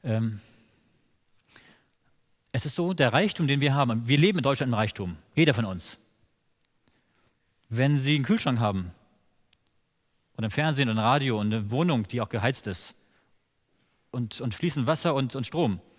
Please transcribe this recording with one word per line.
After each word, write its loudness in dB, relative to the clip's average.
Ähm, -2
es -4
ist -4
so, 0
der 4
Reichtum, 2
den 2
wir 2
haben, 0
wir 4
leben 4
in -4
Deutschland 0
im 2
Reichtum, -2
jeder 4
von 0
uns. -10
Wenn 2
Sie 2
einen 0
Kühlschrank 0
haben -2
und -4
ein -4
Fernsehen 0
und 0
ein 0
Radio 2
und 0
eine -4
Wohnung, 0
die -6
auch -6
geheizt -2
ist -10
und, -6
und -6
fließend -2
Wasser 0
und, -2
und -6
Strom, -2